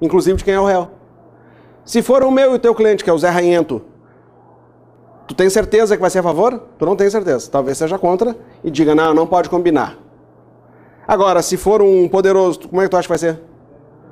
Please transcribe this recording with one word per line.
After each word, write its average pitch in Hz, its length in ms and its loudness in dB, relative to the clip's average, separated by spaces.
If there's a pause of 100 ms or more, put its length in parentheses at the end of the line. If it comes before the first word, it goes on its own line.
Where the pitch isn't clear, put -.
Inclusive 170 360 0
de - 60 -8
quem 196 120 0
é 196 40 0
o 196 60 0
réu. 185 220 0 (1000)
Se 233 160 0
for 262 220 2
o 262 80 2
meu 262 220 2
e - 20 0
o - 40 -4
teu 233 140 2
cliente, 214 300 0
que 196 80 -2
é - 20 2
o 160 60 0
Zé 175 100 0
Rainhento, 170 540 0 (1400)
tu - 80 -16
tem 185 120 2
certeza 214 480 2
que 220 60 -6
vai - 80 0
ser 190 100 0
a 175 40 -2
favor? 196 360 0 (200)
Tu 156 80 -2
não 196 80 0
tem 196 120 0
certeza. 180 440 -2
Talvez 135 260 -2
seja 160 220 -4
contra 190 360 -2 (280)
e 165 80 -6
diga, 151 240 2
"Não, 160 180 2
não 160 140 2
pode 175 200 0
combinar." 170 480 -2 (1120)
Agora, 185 360 0
se - 120 -4
for 202 280 0
um 185 260 4
poderoso, 190 520 0
tu, - 80 -20
como 180 120 -2
é 196 40 0
que 185 40 -4
tu 185 80 0
acha 175 80 -2
que - 40 -14
vai 170 100 -2
ser? 160 200 -4 (720)